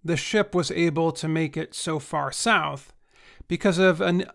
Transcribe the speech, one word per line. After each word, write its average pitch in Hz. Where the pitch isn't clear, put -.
The 165
ship 208
was 175
able 165
to 160
make 156
it 160
so 160
far 139
south 151
because 175
of 180
an 180